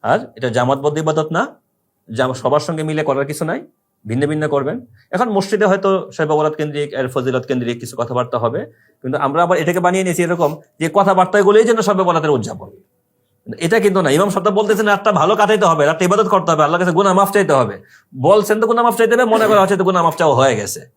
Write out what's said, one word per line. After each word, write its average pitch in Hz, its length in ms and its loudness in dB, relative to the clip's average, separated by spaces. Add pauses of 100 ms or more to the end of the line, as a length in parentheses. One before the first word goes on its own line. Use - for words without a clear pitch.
(100)
আর 180 80 2 (180)
এটা 127 200 -6
জামাতবদ্ধ 135 480 -2
ইবাদত 156 320 -2
না, 202 60 0 (720)
জাম-, 127 260 -2
সবার 147 240 2
সঙ্গে 156 160 -6
মিলে 151 260 -4
করার 139 220 -2
কিছু 151 200 -6
নাই, 262 100 -6 (500)
ভিন্ন 127 160 -2
ভিন্ন 156 180 -2 (100)
করবেন। 139 220 -2 (380)
এখন 233 220 -2
মসজিদে 196 340 0
হয়তো 196 200 0 (260)
শবে 156 220 -2
বরাত 151 200 0
কেন্দ্রিক, 147 300 -6 (100)
এর 131 140 -4
ফজিলত 151 340 -4
কেন্দ্রিক 120 360 -4
কিছু - 180 -14
কথাবার্তা 123 380 -4
হবে, 120 220 -2 (400)
কিন্তু 135 180 -6
আমরা 143 240 -2
আবার 175 200 2
এটাকে 170 240 0
বানিয়ে 185 200 0
নিয়েছি 175 160 -2
এরকম 170 280 0 (300)
যে 160 60 -2 (120)
কথাবার্তাগুলোই 196 680 4
যেন 233 140 2 (100)
শবে 190 200 0
বরাতের 160 280 0
উদযাপন। - 340 -8 (960)
এটা 202 180 2
কিন্তু 196 200 2
না, 135 120 2
ইমাম 196 180 2
সাহেব 185 120 -2 (140)
বলতেছেন 214 320 0
রাতটা 202 200 0
ভালো 170 280 2
কাটাইতে 208 300 2
হবে, 151 160 2
রাতটা 160 220 0
ইবাদত 208 260 2
করতে 170 180 0
হবে, 156 120 2
আল্লাহর 175 180 0
কাছে 180 160 0
গুনাহ 196 200 2
মাফ 196 160 2
চাইতে 185 180 2
হবে। 113 240 0 (520)
বলছেন 214 320 4
তো 220 100 2
গুনাহ 233 160 2
মাফ 226 120 0
চাইতে 226 160 2
হবে, 247 200 2
মনে 220 160 2
করা 208 120 6
হচ্ছে 190 140 2
তো 180 120 0
গুনাহ 180 180 0
মাফ 160 140 0
চাওয়া 151 200 4
হয়ে 135 200 4
গেছে 98 200 -10 (160)